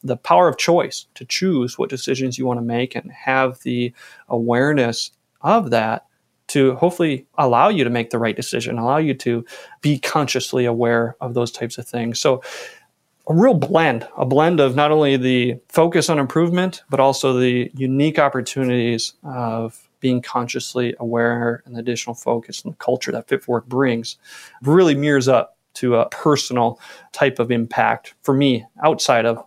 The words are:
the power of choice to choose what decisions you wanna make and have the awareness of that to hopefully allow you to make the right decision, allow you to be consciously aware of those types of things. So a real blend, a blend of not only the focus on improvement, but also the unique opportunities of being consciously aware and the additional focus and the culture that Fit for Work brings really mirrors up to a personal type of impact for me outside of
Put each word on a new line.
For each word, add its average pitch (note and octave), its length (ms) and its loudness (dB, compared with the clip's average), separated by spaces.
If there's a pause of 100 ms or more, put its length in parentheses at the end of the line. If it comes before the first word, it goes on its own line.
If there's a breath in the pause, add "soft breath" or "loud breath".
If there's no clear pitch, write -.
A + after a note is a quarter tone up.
the C3 140 -4
power F3+ 300 4
of D3+ 100 0
choice - 480 0 (100)
to B2 100 -18
choose D3 520 -2
what - 120 -2
decisions C3 480 -4
you C3 80 -4
wanna A#2+ 160 -2
make A#2 340 -4
and - 160 -10
have C3 500 -2
the B2 320 -4 (340 loud breath)
awareness A#2+ 840 0 (300)
of F#3 280 2
that A2+ 360 0 (420)
to C3+ 280 4
hopefully E3 520 0 (100)
allow C3+ 320 4
you E3 140 0
to A#2+ 80 0
make A#2 180 -2
the - 80 -4
right A2+ 180 -2
decision, A#2 440 -6
allow B2 180 0
you D#3 160 0
to A#2+ 320 -2 (360 loud breath)
be D3 180 0
consciously C3 680 -2
aware A#2 560 0
of B2 140 -8
those A#2+ 160 -2
types - 260 -10
of B2 100 -14
things. A#2 320 -6
So C3 220 2 (880 loud breath)
a D#3+ 40 2
real A3+ 200 6
blend, D3 540 2 (100)
a B2+ 80 -2
blend D3+ 340 4
of C3+ 160 4
not D3 160 2
only D3 240 4
the B2 440 0 (100)
focus E3 400 2
on D#3+ 80 2
improvement, E3+ 720 0
but C#3 100 0
also C3+ 400 2
the B2 360 0
unique C3+ 420 0
opportunities B2 960 -2 (100)
of A#2+ 640 -8 (120)
being B2+ 220 0
consciously B2 800 -6
aware A#2+ 680 -2
and B2 100 -20
the A#2 40 -10
additional A#2 360 -6
focus - 480 -6
and - 100 -12
the - 40 -18
culture B2+ 340 -4
that A#2 160 -8
Fit - 160 -4
for B2 100 -4
Work A#2 140 -4
brings A#2+ 500 -2 (460 loud breath)
really D#3 320 4
mirrors C#3 320 2
up - 300 2 (180)
to B2 200 0
a A#2 140 2
personal B2 720 0 (320 loud breath)
type - 260 0
of A#2 140 -2
impact A#2 720 -2
for C#3+ 100 0
me C3 320 2 (180)
outside C3+ 420 2
of A#2 220 -2